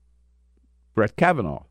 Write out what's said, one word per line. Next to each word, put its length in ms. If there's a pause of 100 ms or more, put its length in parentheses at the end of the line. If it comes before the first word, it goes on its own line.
(960)
Brett 200
Kavanaugh. 560